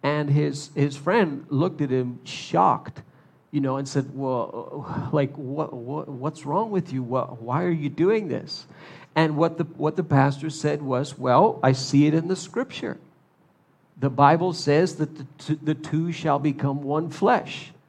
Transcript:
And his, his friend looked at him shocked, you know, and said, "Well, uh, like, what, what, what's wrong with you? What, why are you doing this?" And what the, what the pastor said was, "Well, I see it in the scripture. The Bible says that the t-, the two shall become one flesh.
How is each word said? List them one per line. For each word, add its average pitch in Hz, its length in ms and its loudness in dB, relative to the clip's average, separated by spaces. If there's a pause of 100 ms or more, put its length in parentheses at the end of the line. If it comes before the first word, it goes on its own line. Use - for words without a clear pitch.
And 147 280 0
his, 147 440 0
his 143 220 0
friend 180 520 2
looked 147 320 0
at 143 100 0
him 123 340 -2
shocked, - 760 0 (480)
you 151 100 0
know, 135 180 0
and 139 100 -6
said, 139 260 -2
"Well, 131 720 -4
uh, - 260 -6
like, 139 240 0
what, 143 360 -6
what, 135 360 -8
what's 143 360 -8
wrong 190 260 0
with 185 220 -2
you? 131 100 -4
What, 120 380 -4
why 127 240 -2
are 180 60 0
you 151 180 -2
doing 196 400 2
this?" - 380 -8 (480)
And 156 240 2
what 165 180 2
the, 170 80 -2
what 151 320 -2
the 185 80 -2
pastor 143 460 2
said 147 320 -2
was, 135 360 -2
"Well, 127 440 6
I 131 100 6
see 139 340 4
it 151 60 4
in 165 160 0
the 185 80 0
scripture. - 640 -6 (1000)
The 135 120 0
Bible 156 420 6
says 160 440 2
that 156 200 -4
the 131 100 -12 (120)
t-, 151 240 -4
the 151 120 0
two 160 380 -4
shall 151 260 0
become 139 440 0
one 151 260 -2
flesh. - 640 0 (160)